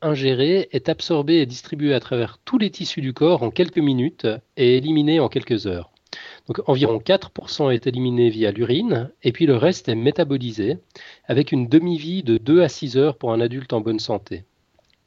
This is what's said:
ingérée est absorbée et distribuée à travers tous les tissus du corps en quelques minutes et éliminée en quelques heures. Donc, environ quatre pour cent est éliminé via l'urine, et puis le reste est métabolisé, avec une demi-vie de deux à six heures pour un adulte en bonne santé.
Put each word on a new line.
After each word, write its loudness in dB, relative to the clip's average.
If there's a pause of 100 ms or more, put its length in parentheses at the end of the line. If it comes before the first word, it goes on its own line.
ingérée 0
est -4
absorbée 0
et 2
distribuée -4
à 2
travers -4
tous -2
les 0
tissus -8
du -4
corps 2
en -2
quelques 0
minutes 0 (300)
et 4
éliminée 2
en 2
quelques -2
heures. -8 (560)
Donc, -6
environ 2
quatre 0
pour -14
cent 0
est 0
éliminé 2
via 0
l'urine, -2 (140)
et 0
puis 0
le 4
reste 0
est 0
métabolisé, -2 (500)
avec 0
une 0
demi-vie 0
de 2
deux 4
à 4
six -8
heures 2
pour -4
un 0
adulte -4
en -2
bonne -4
santé. -8 (600)